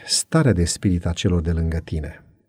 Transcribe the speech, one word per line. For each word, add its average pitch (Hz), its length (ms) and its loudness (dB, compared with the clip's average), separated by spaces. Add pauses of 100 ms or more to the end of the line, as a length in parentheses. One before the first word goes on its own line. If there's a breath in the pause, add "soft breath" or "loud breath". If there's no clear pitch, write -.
starea - 460 2
de 87 120 2
spirit 87 420 0
a 87 60 -2
celor 87 280 0
de 82 120 0
lângă 82 280 0
tine, - 440 -8 (240)